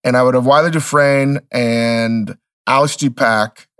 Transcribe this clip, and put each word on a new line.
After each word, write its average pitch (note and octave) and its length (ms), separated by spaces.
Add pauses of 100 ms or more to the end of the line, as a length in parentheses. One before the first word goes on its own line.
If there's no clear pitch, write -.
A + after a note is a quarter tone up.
And B2+ 140
I B2+ 60
would B2+ 100
have B2+ 140
Wiley D3+ 240
Dufresne C#3 680 (100)
and A#2 840 (300)
Alex C#3 300
Dupac A#2 720 (120)